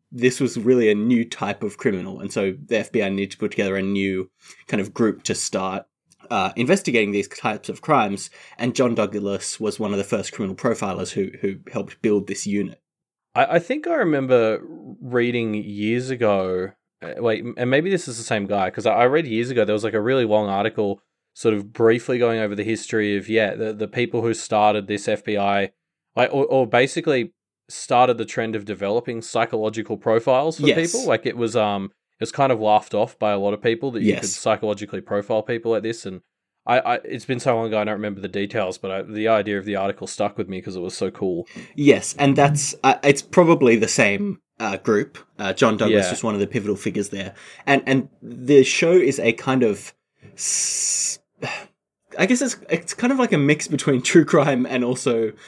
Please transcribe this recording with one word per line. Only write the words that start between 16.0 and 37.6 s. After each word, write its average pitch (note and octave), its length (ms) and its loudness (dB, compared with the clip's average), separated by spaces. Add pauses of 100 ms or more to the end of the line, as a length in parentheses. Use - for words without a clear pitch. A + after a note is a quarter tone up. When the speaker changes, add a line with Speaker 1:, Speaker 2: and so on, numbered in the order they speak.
Speaker 2:
ago, G2 640 0 (300)
uh, E2+ 180 -12
wait, A2+ 240 0
m-, A#2+ 140 -8
and B2 120 -2
maybe D3+ 200 2
this F#3+ 180 -2
is A#2+ 100 -10
the A#2 60 -12
same G#2+ 240 -2
guy, F#2+ 220 0
'cause G#2 160 -6
I, A2 80 4
I A#2 120 4
read D3+ 220 2
years A#2 220 -2
ago, A#2+ 160 2
there G#2+ 80 0
was, G#2+ 120 -2
like, G#2 80 -2
a G#2+ 80 0
really B2+ 240 2
long G#2+ 240 2
article G2+ 520 -2 (320)
sort A2+ 220 0
of G2+ 160 -6
briefly A#2+ 460 2
going A#2 220 2
over G#2 160 -2
the G2+ 80 -4
history G#2+ 520 -2
of, F#2+ 140 -6
yeah, A2 260 2
the, A2 160 -4
the G#2+ 160 -6
people A#2+ 340 -4
who A2+ 120 0
started G#2+ 540 2
this G#2 200 -4
F G#2+ 160 -2
B G#2 140 -2
I, G2+ 340 0 (440)
like, A#2+ 180 2
or, C#3 140 2
or C3 200 2
basically C3 640 0 (380)
started B2 480 2
the A2+ 80 -4
trend A2+ 300 -6
of G2+ 100 -6
developing G#2+ 560 -4
psychological A2 760 -4
profiles B2+ 640 2
for D3 80 2
Speaker 1:
Yes. E3 240 2
Speaker 2:
people. A#3+ 160 -4
Like, A#2 180 0
it A#2+ 120 -4
was, A#2 180 -2
um, G#2 300 0 (340)
it - 40 -4
was A2 100 -8
kind C#3 180 2
of A2+ 80 0
laughed G#2+ 340 2
off A2+ 240 -2
by G#2+ 140 0
a G2+ 80 0
lot G2+ 140 0
of G#2 80 -8
people A#2 300 -2
that A#2 100 -4
you G#2 80 4
Speaker 1:
Yes. F#2+ 120 0
Speaker 2:
could G2 100 -6
psychologically G#2 680 -4
profile G#2 440 -2
people A#2 280 -4
like G#2+ 120 0
this. A2+ 220 -6
And F#2 140 -12 (460)
I, B2 140 4
I, A#2+ 160 0 (100)
it's - 200 -10
been B2+ 140 -2
so B2 160 0
long A2+ 120 -2